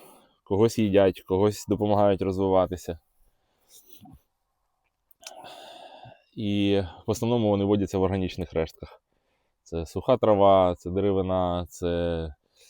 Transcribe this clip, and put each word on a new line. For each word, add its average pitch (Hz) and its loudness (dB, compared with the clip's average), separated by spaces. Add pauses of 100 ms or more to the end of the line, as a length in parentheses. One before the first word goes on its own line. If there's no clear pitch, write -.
(440)
когось 107 2
їдять, 98 4
когось 101 0
допомагають 101 0
розвиватися. 92 -2 (3250)
І 101 0 (240)
в - -2
основному 117 0
вони 101 2
водяться 98 0
в 92 0
органічних 92 -4
рештках. - -8 (600)
Це 82 -10
суха 120 -2
трава, 98 4
це 90 -12
деревина, 92 -2
це 85 -4 (360)